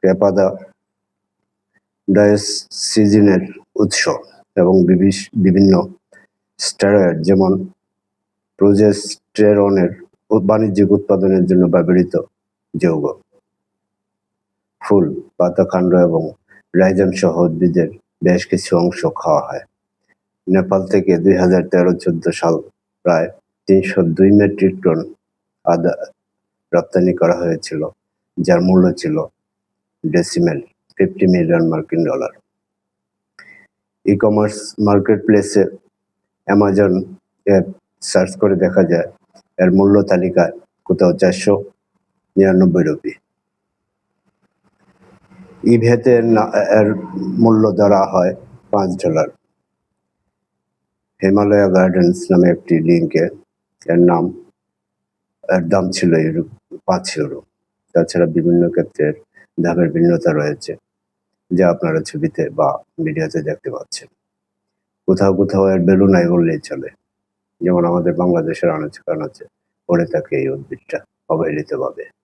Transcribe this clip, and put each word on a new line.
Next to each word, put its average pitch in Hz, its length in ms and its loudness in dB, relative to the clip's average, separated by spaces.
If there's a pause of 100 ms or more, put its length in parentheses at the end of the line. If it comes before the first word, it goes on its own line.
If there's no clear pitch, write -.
পেঁপা 101 300 2
দা 95 160 0 (1600)
ডায়োসিজিনের 101 1300 2 (340)
উৎস - 320 -2 (480)
এবং 185 180 2 (120)
বিভিস-, 190 500 0
বিভিন্ন 180 380 4 (840)
স্টেরয়েড 190 640 0
যেমন 98 300 2 (1040)
প্রোজেস্টেরনের 101 1300 2 (400)
উ-, 110 100 2
বাণিজ্যিক 104 500 0
উৎপাদনের 95 560 2
জন্য 90 200 4
ব্যবহৃত 87 500 0 (600)
যৌগ। 160 280 -2 (1800)
ফুল, 92 400 0 (140)
পাতা, 90 280 0
কাণ্ড 90 300 0
এবং 82 360 2 (440)
রাইজম 92 360 2
সহ 87 320 -2
উদ্ভিদের 85 460 0 (340)
বেশ 90 240 0
কিছু 180 300 -4
অংশ 175 300 -2 (100)
খাওয়া 151 300 -2
হয়। 139 180 -12 (840)
নেপাল 95 380 0
থেকে 92 320 0
দুই 90 180 2
হাজার 90 320 2
তেরো 90 240 2
চোদ্দ 87 380 -4
সাল 85 240 -2 (480)
প্রায় 82 260 0 (380)
তিনশো 95 360 0
দুই 87 300 2
মেট্রিক 95 500 2
টন 82 160 0 (680)
আদা 85 280 0 (800)
রপ্তানি 90 420 0
করা 85 220 0
হয়েছিল, 82 440 -6 (580)
যার - 220 0
মূল্য 180 320 2
ছিল 78 240 -6 (880)
ডেসিমেল 170 540 -2 (360)
ফিফটি - 300 -2
মিলিয়ন 85 420 0
মার্কিন 80 360 -4
ডলার। 131 280 -6 (1700)
ই-কমার্স 104 760 -2
মার্কেটপ্লেসে 101 840 2 (840)
Amazon 202 460 2 (540)
অ্যাপ 190 180 2 (360)
সার্চ 185 360 -4
করে 98 200 0
দেখা 95 260 0
যায় - 260 0 (500)
এর 92 120 2
মূল্য 98 320 4
তালিকায় 90 500 0 (320)
কোথাও 175 280 0
চারশো 180 420 0 (840)
নিরানব্বই 92 480 4
রুপি। 76 280 -6 (2500)
ইভেতে 117 600 2
না-, 110 300 0 (260)
এর 104 160 2 (200)
মূল্য 110 580 2
ধরা 98 320 2
হয় 92 300 -2 (360)
পাঁচ 95 200 -2 (120)
ডলার। 78 260 -2 (1900)
হিমালয়া 101 460 2
গার্ডেন্স 92 480 2 (140)
নামে - 200 4
একটি - 280 -2
লিঙ্কে 80 460 0 (600)
এর 85 120 0
নাম, 87 260 2 (1200)
এর 90 200 -2
দাম 92 220 0
ছিল 90 240 0
ইউরো, 80 280 -2 (420)
পাঁচ 185 340 -4
ইউরো। 143 240 -8 (500)
তাছাড়া 87 340 0
বিভিন্ন 85 440 0
ক্ষেত্রে 76 420 -4 (480)
দামের 85 300 0
ভিন্নতা 85 420 0
রয়েছে, 78 440 -6 (720)
যা 90 200 2
আপনারা 80 320 -2
ছবিতে 151 480 -6
বা 147 280 -2 (260)
ভিডিওতে 156 380 -6
দেখতে - 280 -10
পাচ্ছেন। - 380 -16 (960)
কোথাও 95 280 2
কোথাও 98 340 0
এর 95 160 0
ভ্যালু 98 220 4
নাই 92 220 2
বললেই 87 300 0
চলে, - 300 -12 (720)
যেমন 87 240 0
আমাদের 87 300 -2
বাংলাদেশের 85 560 -2
আনাচে 78 360 -8
কানাচে 156 380 -10 (420)
পড়ে 170 200 -2
থাকে 151 300 -6
এই 135 120 -4
উদ্ভিদটা 139 500 -12 (300)
অবহেলিতভাবে। 151 760 -6 (200)